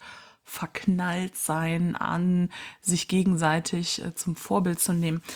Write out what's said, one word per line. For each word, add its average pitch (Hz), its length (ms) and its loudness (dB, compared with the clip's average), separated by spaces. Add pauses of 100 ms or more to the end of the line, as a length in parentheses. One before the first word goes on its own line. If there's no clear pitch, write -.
(440)
Verknalltsein 175 1500 -2
an, 180 540 2 (320)
sich 180 260 0
gegenseitig, 175 960 2
äh, 175 120 -6
zum 170 200 -4
Vorbild 180 440 0
zu - 140 2
nehmen. 165 280 2 (140)